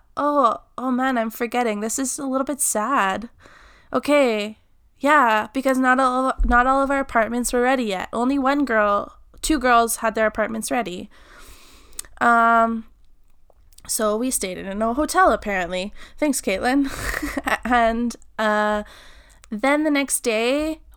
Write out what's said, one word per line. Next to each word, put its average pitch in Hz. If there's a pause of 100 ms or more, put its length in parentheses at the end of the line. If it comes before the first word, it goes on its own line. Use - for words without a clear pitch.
(160)
Oh, 285 (200)
oh 254
man, 254
I'm 226
forgetting. 233
This 220
is 269
a 285
little 262
bit 285
sad. 214 (640)
Okay. 240 (420)
Yeah, 240
because 262
not 254
all, 254 (100)
not 240
all 269
of 269
our 277
apartments 233
were 247
ready 254
yet. 190
Only 262
one 277
girl, 208 (220)
two 311
girls 233
had 220
their 220
apartments 214
ready. 208 (1080)
Um, 233 (1040)
so 214
we 254
stayed 185
in 196
a 226
hotel, 311
apparently. 185 (240)
Thanks, 294
Caitlin. 254 (720)
<laughs> -
And, 233 (240)
uh, 214 (640)
then 269
the 311
next 277
day, 262 (140)